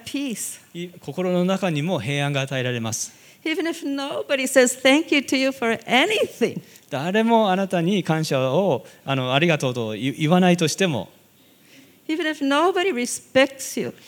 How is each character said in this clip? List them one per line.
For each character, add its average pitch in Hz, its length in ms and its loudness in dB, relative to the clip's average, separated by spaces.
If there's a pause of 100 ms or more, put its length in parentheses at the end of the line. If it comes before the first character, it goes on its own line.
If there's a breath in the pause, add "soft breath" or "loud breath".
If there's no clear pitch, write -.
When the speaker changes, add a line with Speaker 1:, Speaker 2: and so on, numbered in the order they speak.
Speaker 1:
peace. - 560 -8 (140)
Speaker 2:
い-、 175 160 -10 (100)
心 180 320 -4
の 180 120 2
中 190 260 0
に 147 120 0
も 165 180 -2
平 143 260 -2
安 143 60 -2
が 139 80 0
与 135 180 -4
え 123 60 -2
ら 123 80 -2
れ 120 80 -4
ま 113 120 -4
す。 - 240 -8 (280 loud breath)
Speaker 1:
Even 320 240 -2
if 330 160 -8
nobody 277 640 -4
says 247 280 4
thank 311 400 2
you 285 60 4
to 277 160 -2
you 262 160 0
for 233 340 -2
anything. 311 760 0 (300 loud breath)
Speaker 2:
誰 180 320 0
も 226 280 4
あ 185 60 2
な 196 120 -2
た 180 120 0
に 175 220 2
感 160 220 0
謝 131 280 0
を、 165 340 0 (180 loud breath)
あ 135 100 -2
の、 127 180 -2
あ 139 60 4
り 165 80 4
が 156 120 4
と 135 120 0
う 120 40 -6
と 113 180 -4
言-、 120 260 -4
言 151 120 2
わ 180 100 6
な 180 100 6
い 175 60 6
と 165 120 0
し - 60 -2
て 196 120 0
も、 120 220 -4 (1000 soft breath)
Speaker 1:
Even 320 220 -4
if 294 160 -4
nobody 349 460 2
respects - 880 -2
you. 120 140 -6 (140 loud breath)